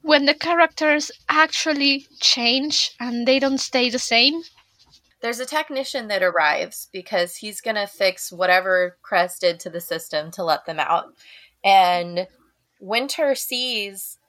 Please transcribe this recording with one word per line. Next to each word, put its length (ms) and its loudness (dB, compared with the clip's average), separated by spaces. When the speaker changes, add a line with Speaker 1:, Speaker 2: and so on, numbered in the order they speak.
Speaker 1:
when 240 4
the 80 2
characters 760 2
actually 760 0
change 800 0
and 260 -4
they 120 4
don't 200 0
stay 320 0
the 80 -4
same. 440 2
Speaker 2:
There's 200 -4
a 60 -6
technician 600 -4
that 140 0
arrives 720 0
because 440 -4
he's 240 -14
gonna 260 -4
fix 460 -2
whatever 680 2
Cress 360 -2
did 220 -2
to 100 -12
the 100 -10
system 520 -6
to 120 -10
let 220 0
them 140 -6
out. 340 -2
And 600 4
Winter 560 -2
sees 800 -8